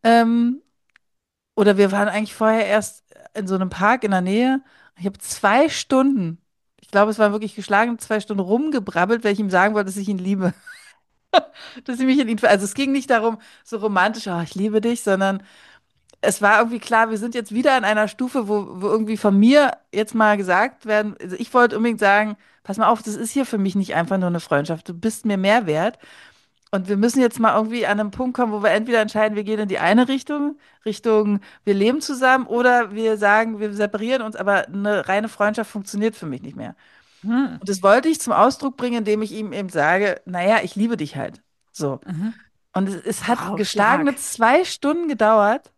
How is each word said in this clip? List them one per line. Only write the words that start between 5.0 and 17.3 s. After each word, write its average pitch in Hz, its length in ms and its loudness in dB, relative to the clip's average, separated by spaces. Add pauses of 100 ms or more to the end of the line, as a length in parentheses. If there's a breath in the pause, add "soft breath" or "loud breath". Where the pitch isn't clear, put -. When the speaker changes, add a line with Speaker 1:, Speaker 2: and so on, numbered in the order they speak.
Speaker 1:
hab 196 160 -6
zwei 247 480 2
Stunden, 262 720 0 (420)
ich - 80 -20
glaube, 208 220 4
es 208 80 -6
waren 208 120 4
wirklich 214 240 -6
geschlagene 220 420 0
zwei 214 220 -4
Stunden 202 220 -4
rumgebrabbelt, 226 840 0
weil 208 100 2
ich 196 60 -4
ihm 208 100 -2
sagen 190 240 2
wollte, 208 140 0
dass 190 100 -8
ich 202 120 -6
ihn 202 80 -2
liebe. 185 360 -2 (960 loud breath)
<laughs> - 340 -20
Dass 247 140 -6
ich 262 60 2
mich 262 140 4
in 247 80 0
ihn 220 120 -2
ver-, 247 100 2
also 202 160 4
es 196 80 -8
ging 277 180 -2
nicht 269 180 -4
darum, 226 280 0 (260 soft breath)
so 226 140 -12
romantisch, 208 500 -2
„Oh, 175 160 -4
ich - 120 -12
liebe 208 260 -2
dich“, 233 220 -4
sondern 196 400 0 (760 soft breath)
es - 200 0
war 208 180 6
irgendwie 233 200 0
klar, 226 320 0
wir 220 80 -4
sind 233 160 -8